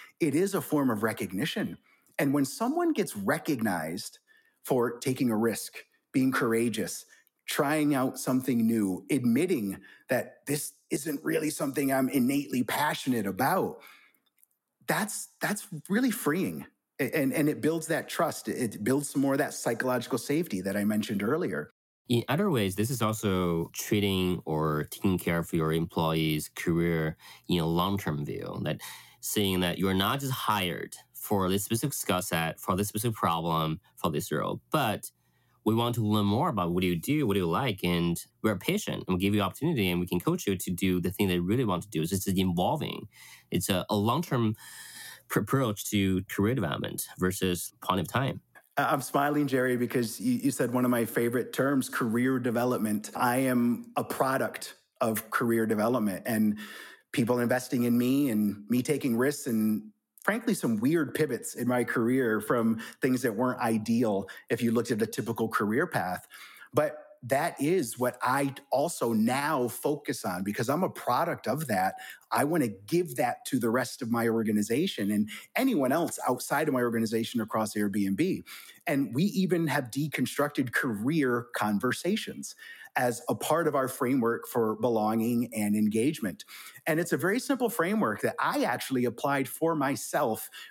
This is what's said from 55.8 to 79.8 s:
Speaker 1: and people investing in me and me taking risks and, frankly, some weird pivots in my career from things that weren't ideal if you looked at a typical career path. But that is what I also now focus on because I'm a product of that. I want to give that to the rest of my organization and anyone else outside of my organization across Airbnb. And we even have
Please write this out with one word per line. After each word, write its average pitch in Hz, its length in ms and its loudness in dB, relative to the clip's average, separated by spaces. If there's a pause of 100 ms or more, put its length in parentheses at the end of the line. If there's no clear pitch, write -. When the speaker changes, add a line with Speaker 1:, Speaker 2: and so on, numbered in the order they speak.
Speaker 1:
and 107 320 2 (540)
people 120 280 2
investing 120 440 0
in 120 120 4
me 131 340 4
and 107 400 0
me 123 120 2
taking 139 360 0
risks 143 280 0
and, 107 380 0 (400)
frankly, 220 300 0
some 117 240 0
weird 139 360 2
pivots 135 420 -2
in 123 120 -4
my 123 160 4
career 117 560 2
from 113 400 2 (220)
things 127 220 2
that 113 120 0
weren't 123 240 0
ideal 113 680 2 (200)
if 117 120 0
you 117 100 2
looked 117 200 0
at 107 100 0
a 110 60 2
typical 110 420 -4
career 113 360 0
path. 90 400 -4 (480)
But 151 340 -2 (160)
that 135 380 0
is 139 380 0
what 123 220 0
I 131 340 0 (160)
also 131 420 0
now 127 540 2
focus 143 580 -4
on 95 180 -4
because 104 260 -2
I'm 160 140 0
a 160 60 0
product 135 580 -2
of 147 200 -2
that. 95 280 0 (360)
I 110 140 2
want 156 180 2
to 107 100 -2 (140)
give 165 300 0
that 123 300 -2
to 131 120 0
the 113 100 2
rest 123 320 0
of 117 80 -4
my 117 180 2
organization 110 840 2
and 104 180 2 (260)
anyone 180 360 2
else 156 260 0 (100)
outside 143 400 0
of 139 60 2
my 123 80 0
organization 113 600 0
across 110 340 -2
Airbnb. 101 680 0 (440)
And 139 260 0
we 151 120 2
even 170 420 2
have 127 240 -2